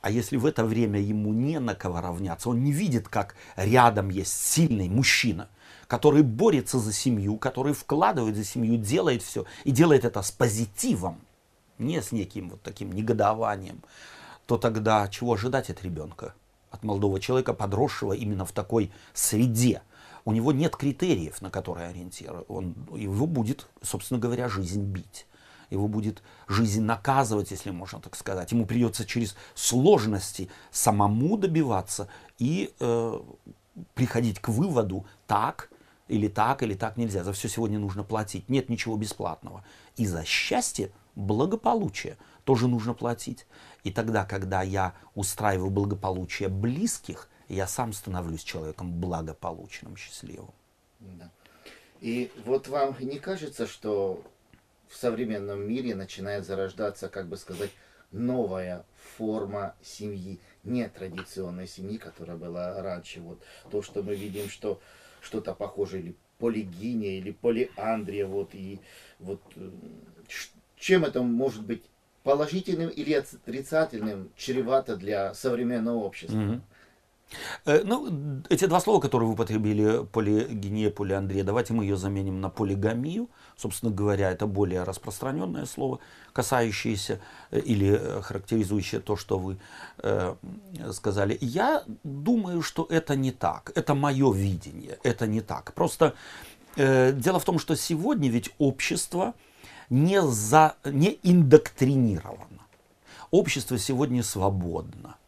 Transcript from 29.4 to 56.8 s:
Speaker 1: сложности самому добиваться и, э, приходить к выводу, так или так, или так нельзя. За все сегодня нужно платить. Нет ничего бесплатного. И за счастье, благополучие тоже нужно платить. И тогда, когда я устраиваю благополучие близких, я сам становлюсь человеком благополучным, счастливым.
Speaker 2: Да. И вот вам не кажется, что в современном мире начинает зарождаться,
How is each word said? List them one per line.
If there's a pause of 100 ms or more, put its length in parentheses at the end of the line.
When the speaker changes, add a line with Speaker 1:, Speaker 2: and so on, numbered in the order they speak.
Speaker 1:
сложности (220)
самому
добиваться (300)
и,
э, (760)
приходить
к
выводу, (220)
так (380)
или
так,
или
так
нельзя.
За
все
сегодня
нужно
платить.
Нет
ничего
бесплатного. (340)
И
за
счастье, (240)
благополучие (280)
тоже
нужно
платить. (380)
И
тогда,
когда
я (220)
устраиваю
благополучие
близких, (200)
я
сам
становлюсь
человеком
благополучным,
счастливым. (480)
Speaker 2:
Да. (720)
И (140)
вот
вам
не
кажется,
что (640)
в
современном
мире
начинает
зарождаться,